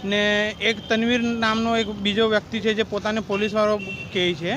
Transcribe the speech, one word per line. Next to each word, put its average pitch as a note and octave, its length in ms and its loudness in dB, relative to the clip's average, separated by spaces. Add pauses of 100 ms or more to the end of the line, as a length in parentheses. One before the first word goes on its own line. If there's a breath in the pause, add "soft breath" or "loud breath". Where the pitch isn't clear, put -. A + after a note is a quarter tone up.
ને G#3 560 0
એક G#3 280 -2
તનવીર A#3 300 2
નામનો A3+ 580 0
એક A3 100 0
બીજો G#3 400 0
વ્યક્તિ G#3+ 320 0
છે A3 140 0
જે G#3+ 100 0
પોતાને G#3+ 360 -2
પોલીસવાળો G#3+ 580 0 (360)
કહે F3+ 200 2
છે. E3+ 240 -4